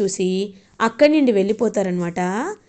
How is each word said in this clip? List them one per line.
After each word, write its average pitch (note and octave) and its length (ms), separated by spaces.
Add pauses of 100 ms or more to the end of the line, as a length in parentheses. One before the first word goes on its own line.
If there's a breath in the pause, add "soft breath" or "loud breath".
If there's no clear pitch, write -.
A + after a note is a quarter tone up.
చూసి F#3+ 520 (260 soft breath)
అక్కడి A3+ 320
నుండి C#4 200
వెళ్ళిపోతారనమాట F#3+ 880 (480)